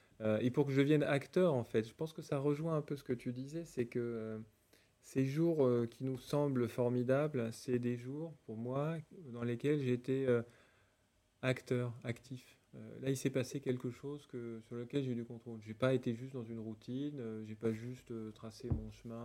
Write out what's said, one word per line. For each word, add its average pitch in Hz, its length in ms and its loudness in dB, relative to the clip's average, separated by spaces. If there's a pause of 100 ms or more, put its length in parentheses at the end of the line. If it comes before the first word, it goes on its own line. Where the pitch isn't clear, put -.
(200)
Euh, 107 200 6
et 123 100 4
pour 139 160 4
que 139 60 0
je 139 100 6
devienne 147 200 6
acteur, 151 520 4
en 120 100 2
fait, 113 240 2
je - 60 -18
pense 160 180 -6
que - 100 -12
ça 147 160 -2
rejoint 151 380 2
un 147 60 2
peu - 140 -6
ce 131 60 -10
que 127 120 -2
tu 123 180 -4
disais, 143 320 -8
c'est 123 220 -2
que, 123 120 -2
euh, 113 400 -2 (600)
ces - 240 0
jours, 156 420 4
euh, 120 200 4
qui 120 180 -8
nous 131 140 -2
semblent 139 500 2
formidables, 123 840 2
c'est 123 240 0
des 123 180 0
jours, 143 480 -8
pour 110 140 -8
moi, 139 400 -2 (340)
dans 120 100 -10
lesquels 143 380 2
j'étais, 131 480 0
euh, 120 140 6 (1000)
acteur, 123 540 0 (100)
actif. - 540 -8 (180)
Euh, 110 240 -14
là, 131 100 0
il 135 60 2
s'est 135 140 0
passé 131 300 -2
quelque 127 300 -2
chose 143 360 -10
que, 117 340 -10
sur 120 160 -12
lequel 123 260 -2
j'ai 131 100 -2
eu - 40 -2
du 117 80 -4
contrôle. 117 380 -12
J'ai 107 120 -10
pas 131 200 4
été 127 200 0
juste 131 200 -10
dans 120 100 -8
une 113 160 -10
routine, 127 580 -6
euh, 110 280 -8
j'ai 107 100 -10
pas 113 160 0
juste, 120 400 -10
euh, 110 180 -8
tracé 113 400 -12
mon 110 220 0
chemin, 117 320 -12